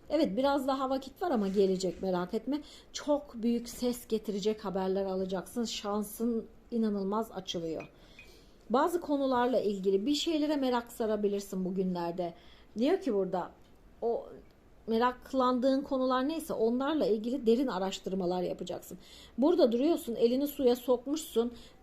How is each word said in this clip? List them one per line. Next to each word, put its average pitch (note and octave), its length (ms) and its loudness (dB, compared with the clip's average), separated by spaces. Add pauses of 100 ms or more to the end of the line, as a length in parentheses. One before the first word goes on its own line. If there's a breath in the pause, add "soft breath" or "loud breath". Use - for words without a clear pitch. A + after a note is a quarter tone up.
(100)
evet B3+ 260 2
biraz C#4 320 2
daha C4+ 220 0
vakit C4+ 320 -6
var F4+ 80 0
ama G#3+ 180 2
gelecek F#3+ 540 2
merak F3+ 320 -2
etme. C4 260 -4 (320 loud breath)
Çok D4 420 -2
büyük A#3+ 340 -2
ses B3 400 -4
getirecek G#3+ 560 -2
haberler F#3+ 400 0
alacaksın. F#3+ 600 -4
Şansın G#3+ 840 -4 (240)
inanılmaz G#3+ 640 -2
açılıyor. E3 600 -6 (800 loud breath)
Bazı E4 300 2
konularla B3+ 600 2
ilgili G3 460 2
bir D4 80 4
şeylere D4+ 420 0
merak B3 360 0
sarabilirsin G3+ 720 -2
bugünlerde. F3 680 -2 (440 loud breath)
Diyor D#4+ 220 2
ki B3+ 140 0
burada F#3 360 -2 (520)
o A3+ 240 -2 (600)
meraklandığın B3 920 2
konular C4 480 0
neyse D#4+ 240 -4
onlarla C4+ 540 2
ilgili A#3 400 0
derin A#3+ 200 6
araştırmalar F#3 760 -2
yapacaksın. F3 560 -6 (400 loud breath)
Burada D4+ 340 6
duruyorsun, B3+ 420 2
elini B3 320 4
suya B3+ 300 2
sokmuşsun. A#3+ 760 0 (300 loud breath)